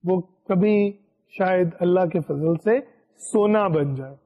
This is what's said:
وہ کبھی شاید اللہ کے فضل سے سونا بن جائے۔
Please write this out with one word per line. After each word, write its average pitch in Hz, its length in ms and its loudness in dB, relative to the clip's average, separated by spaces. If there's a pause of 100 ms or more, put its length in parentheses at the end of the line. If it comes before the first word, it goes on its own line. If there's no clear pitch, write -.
وہ 180 180 0
کبھی 202 840 0 (320)
شاید 185 320 0 (100)
اللہ 180 200 2
کے 180 200 0
فضل 156 360 -2
سے 214 240 0 (380)
سونا 208 500 0
بن 143 280 -2
جائے۔ 135 200 -14 (100)